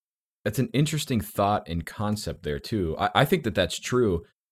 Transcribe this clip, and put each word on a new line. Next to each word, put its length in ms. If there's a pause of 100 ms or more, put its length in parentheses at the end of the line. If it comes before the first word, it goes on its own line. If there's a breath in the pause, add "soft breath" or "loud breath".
(440)
that's 140
an 160
interesting 480
thought 440
and 200
concept 560
there 160
too. 400
I, 160
I 100
think 200
that 100
that's 240
true. 460 (280 loud breath)